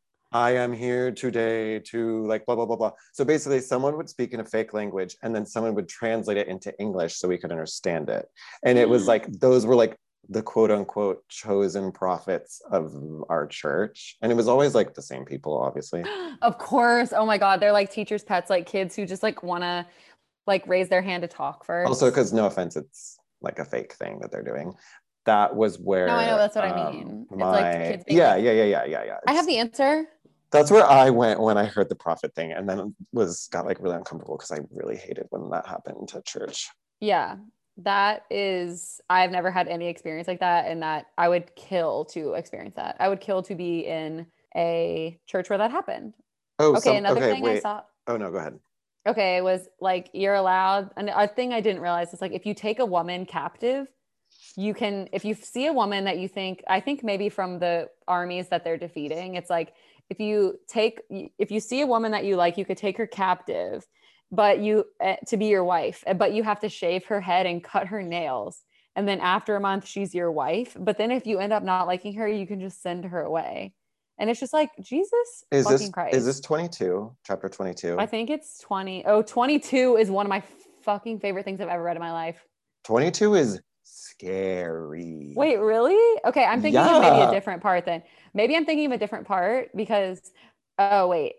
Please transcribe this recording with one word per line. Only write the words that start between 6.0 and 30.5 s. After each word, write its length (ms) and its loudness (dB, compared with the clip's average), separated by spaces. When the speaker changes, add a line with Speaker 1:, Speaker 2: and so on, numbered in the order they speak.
Speaker 1:
it 100 -2
into 320 -10
English 380 -4
so 100 -2
we 120 0
could 120 -8
understand 580 -6
it. 180 -4
And 140 6
it 120 6
was 180 4
Speaker 2:
<gasps> 60 8
Speaker 1:
like, 120 2
those 260 6
were, 100 6
like, 220 4
the 160 -4
quote 260 4
unquote 600 -2
chosen 640 -2
prophets 760 -4
of 240 0
our 180 -2
church. 760 -4
And 100 2
it 40 2
was 140 2
always, 260 4
like, 180 2
the 80 -16
same 240 -14
people, 320 -6
obviously. 460 -6
Speaker 2:
<gasps> 380 -10
Of 160 2
course. 560 2
Oh 120 2
my 120 2
God. 240 4
They're, 100 6
like, 200 4
teachers' 320 -6
pets, 260 -2
like, 180 0
kids 280 -4
who 120 -6
just, 160 -8
like, 200 -2
wanna, 440 -4
like, 220 0
raise 220 2
their 120 4
hand 220 -4
to 40 -4
talk 380 -8
first. 220 0
Speaker 1:
Also, 240 4
'cause 200 2
no 140 4
offense, 300 -2
it's, 420 -14
like, 180 -8
a 60 -8
fake 280 -6
thing 260 -12
that 120 -12
they're 120 -8
doing. 300 -8
That 300 4
was 240 0
where, 280 2
Speaker 2:
No, 80 2
I 120 2
know. 100 2
That's 180 2
what 100 0
I 60 0
Speaker 1:
um, 220 -2
Speaker 2:
mean. 380 -12
It's, 80 -8
like, 260 2
Speaker 1:
my, 60 0
Speaker 2:
kids 180 -4
being 120 2
Speaker 1:
yeah, 180 8
Speaker 2:
like, 80 2
Speaker 1:
yeah, 80 4
yeah, 120 6
yeah, 220 2
yeah, 200 -4
yeah. 220 -8
Speaker 2:
I 60 4
have 100 2
Speaker 1:
It's 40 -6
Speaker 2:
the 100 0
answer. 500 0